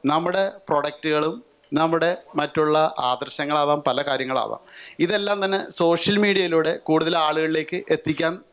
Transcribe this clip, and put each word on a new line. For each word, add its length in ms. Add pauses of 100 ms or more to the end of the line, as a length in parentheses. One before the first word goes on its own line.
നമ്മുടെ 460 (160)
പ്രൊഡക്റ്റുകളും 720 (300)
നമ്മുടെ 440 (200)
മറ്റുള്ള 640
ആദർശങ്ങളാവാം, 880
പല 160
കാര്യങ്ങളാവാം, 580 (380)
ഇതെല്ലാം 460
തന്നെ 260
social 460
മീഡിയയിലൂടെ 600
കൂടുതൽ 400
ആളുകളിലേക്ക് 760
എത്തിക്കാൻ 480 (140)